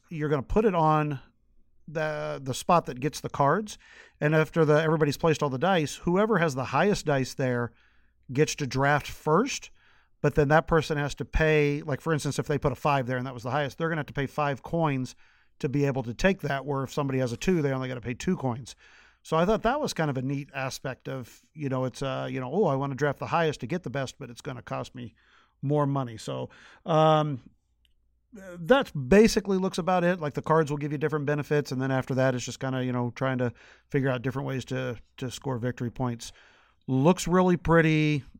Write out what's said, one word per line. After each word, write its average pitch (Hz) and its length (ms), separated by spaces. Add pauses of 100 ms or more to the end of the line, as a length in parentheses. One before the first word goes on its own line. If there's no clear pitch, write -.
(100)
you're 151 180
gonna 139 140
put 220 240
it 185 80
on 151 460 (680)
the, 151 540
the 131 120
spot 175 320
that 127 140
gets 147 200
the 135 100
cards. 175 480 (420)
And 151 140
after 156 320
the, 151 160
everybody's 156 340
placed 156 260
all 143 80
the 131 80
dice, 165 380
whoever 202 420
has 160 160
the 127 100
highest 165 420
dice 135 280
there 123 380 (600)
gets 143 240
to 147 100
draft 139 400
first. - 640 (520)
But 143 120
then 147 140
that 156 180
person 156 320
has 143 180
to 135 80
pay, 151 580
like, 147 200
for 165 100
instance, 143 260
if 139 80
they 147 120
put - 140
a - 40
five 139 300
there 127 100
and 123 100
that 135 80
was 113 80
the 127 80
highest, 139 280
they're 165 120
gonna 160 100
have 135 60
to - 80
pay 139 120
five 143 360
coins 143 520 (460)
to 151 80
be 143 180
able 135 180
to 117 100
take 190 280
that, 139 240
where 135 180
if - 80
somebody 135 280
has 123 120
a 117 60
two, 180 240
they 139 100
only 131 160
gotta 127 140
pay 117 120
two 185 220
coins. 120 400 (460)
So - 160
I 175 80
thought 214 160
that 269 180
was 254 140
kind 151 160
of 127 80
a 127 40
neat 139 320
aspect 131 540
of, 131 340 (120)
you 147 160
know, 131 160
it's, - 160
uh, 135 280
you 131 100
know, 127 120
"Oh, 196 140
I 139 80
wanna 139 220
draft 143 220
the 131 100
highest 156 320
to 131 60
get 175 160
the 135 80
best, 131 280
but 127 100
it's 117 140
gonna 131 200
cost 131 320
me 123 200 (480)
more 143 240
money." 131 320
So, 131 320 (340)
um, 156 560 (1200)
that's 175 340
basically 196 640
looks 185 200
about 180 260
it. 175 160
Like, 147 140
the 143 80
cards 160 280
will 147 80
give 147 140
you 147 60
different 147 280
benefits, 147 460
and 131 100
then 135 80
after 131 240
that, 131 200
it's 120 100
just - 160
kinda, 131 240
you 127 80
know, 123 240
trying 131 220
to 123 140 (380)
figure 139 180
out 127 140
different 135 240
ways 131 200
to, 127 300 (200)
to 131 140
score 131 280
victory 120 320
points. 120 420 (540)
Looks 139 400
really 180 300
pretty. 156 680 (180)